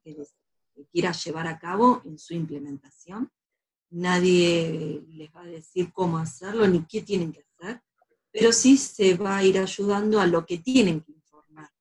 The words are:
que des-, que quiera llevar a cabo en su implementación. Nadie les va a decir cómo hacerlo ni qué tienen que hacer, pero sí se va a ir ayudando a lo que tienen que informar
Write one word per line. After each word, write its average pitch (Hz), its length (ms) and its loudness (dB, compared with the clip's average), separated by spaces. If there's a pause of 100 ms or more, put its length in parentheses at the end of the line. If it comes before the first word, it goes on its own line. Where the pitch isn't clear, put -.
que 151 120 -20
des-, 147 180 -18 (400)
que 139 120 -20
quiera 170 260 -4
llevar 165 340 -8
a 160 140 -10
cabo 208 460 0
en 160 120 -16
su - 160 -16
implementación. 156 960 -10 (640)
Nadie 170 1160 0
les 156 260 -20
va 175 60 -20
a 175 40 -20
decir 175 460 -8
cómo 175 260 -4
hacerlo 196 500 -2
ni 175 180 2
qué 214 180 -8
tienen 175 280 -4
que - 100 -18
hacer, 214 400 -16 (500)
pero 220 200 4
sí 254 260 6
se 190 380 2
va 196 220 -2
a 196 60 0
ir 190 160 4
ayudando 202 600 0
a 190 60 4
lo 165 220 0
que 180 100 -6
tienen 185 440 0
que - 100 -20
informar 156 580 -20 (120)